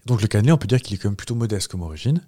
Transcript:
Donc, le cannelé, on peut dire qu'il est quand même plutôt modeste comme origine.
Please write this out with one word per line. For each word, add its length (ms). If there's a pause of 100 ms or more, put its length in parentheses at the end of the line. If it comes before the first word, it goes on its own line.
Donc, 140
le 60
cannelé, 240
on 80
peut 80
dire 160
qu'il 140
est 20
quand 100
même 60
plutôt 220
modeste 340
comme 120
origine. 460